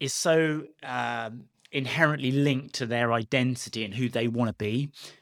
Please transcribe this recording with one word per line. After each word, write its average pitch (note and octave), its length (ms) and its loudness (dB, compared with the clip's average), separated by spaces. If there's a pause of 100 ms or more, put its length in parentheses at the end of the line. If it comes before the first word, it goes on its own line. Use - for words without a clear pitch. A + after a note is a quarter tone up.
is C3+ 140 -4
so, D#3+ 480 2 (200)
um, A#2+ 640 -6 (280)
inherently C#3 600 2
linked C#3+ 440 2
to B2+ 100 -2
their A#2+ 260 2
identity B2 720 0
and G2+ 80 -8
who B2 160 -2
they A#2 200 0
wanna A#2 260 0
be, A#2 340 -2 (340)